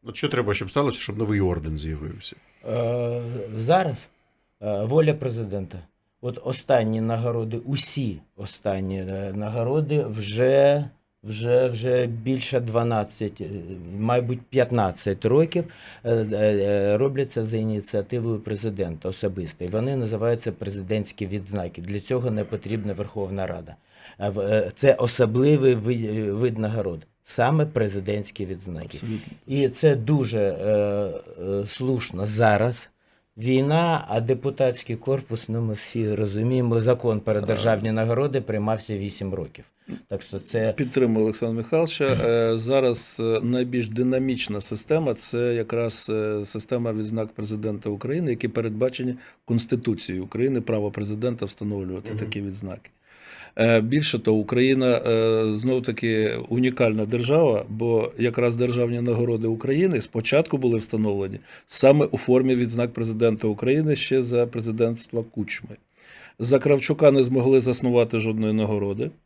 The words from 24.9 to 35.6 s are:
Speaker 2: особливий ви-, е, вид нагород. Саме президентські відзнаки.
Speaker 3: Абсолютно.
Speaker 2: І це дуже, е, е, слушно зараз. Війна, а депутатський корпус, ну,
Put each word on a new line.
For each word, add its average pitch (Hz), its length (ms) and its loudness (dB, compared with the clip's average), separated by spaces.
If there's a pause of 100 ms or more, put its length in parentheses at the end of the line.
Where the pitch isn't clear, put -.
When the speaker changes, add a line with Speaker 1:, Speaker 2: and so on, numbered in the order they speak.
Speaker 2:
особливий 127 840 4
ви-, 113 200 0
е, 107 360 -2
вид 113 260 0
нагород. 104 420 -4 (280)
Саме 147 380 2
президентські 104 800 -2
відзнаки. 92 480 -10
Speaker 3:
Абсолютно. - 400 -8 (140)
Speaker 2:
І 135 220 2
це 143 260 4
дуже, 117 440 0
е, 98 320 0
е, 101 960 -2
слушно 117 600 -4
зараз. 107 600 2 (480)
Війна, 143 720 2
а 113 120 0
депутатський 127 760 -2
корпус, 120 540 -4
ну, 113 120 -2